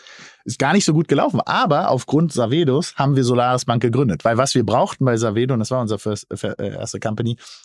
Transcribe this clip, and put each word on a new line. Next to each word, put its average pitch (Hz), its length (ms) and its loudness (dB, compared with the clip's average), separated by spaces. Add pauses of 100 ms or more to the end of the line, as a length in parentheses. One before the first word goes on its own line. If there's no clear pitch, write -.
(460)
ist - 120 -10
gar 139 160 2
nicht 202 100 4
so - 100 2
gut 165 140 2
gelaufen. 170 340 0
Aber 180 480 0
aufgrund 139 440 0
Savedos 131 600 0
haben 143 200 2
wir 131 80 2
Solaris 123 420 2
Bank 117 180 0
gegründet, 120 420 0
weil 113 120 2
was 127 180 2
wir 120 100 2
brauchten 131 400 0
bei 120 100 2
Savedo, 117 380 0
und 117 60 0
das 107 100 -4
war 127 100 -2
unser 107 200 -4
first, 104 320 -6
äh, 101 420 -6
erste 101 260 -10
Company, 113 380 -4 (280)